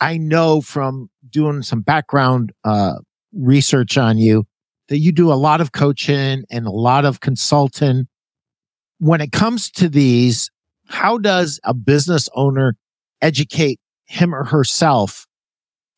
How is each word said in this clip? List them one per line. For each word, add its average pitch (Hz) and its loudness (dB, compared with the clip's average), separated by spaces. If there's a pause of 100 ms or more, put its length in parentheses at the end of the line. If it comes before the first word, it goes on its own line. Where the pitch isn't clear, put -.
I 165 -2
know 160 2
from 135 -6 (200)
doing 147 -2
some 117 -4
background, 131 0 (120)
uh, 101 0 (380)
research 135 0
on 113 2
you 110 4 (440)
that 143 -2
you 160 2
do 165 4
a - 2
lot 151 2
of 160 -4
coaching 139 -2
and 117 -6
a 104 -6
lot 123 2
of 135 -2
consulting. 135 0 (920)
When 160 2
it 147 -8
comes 226 0
to 175 0
these, 123 2 (360)
how 226 -2
does 180 -2
a 117 -4
business 143 0
owner 135 0 (440)
educate 147 -2 (280)
him 175 -2
or 135 -6
herself 135 0 (720)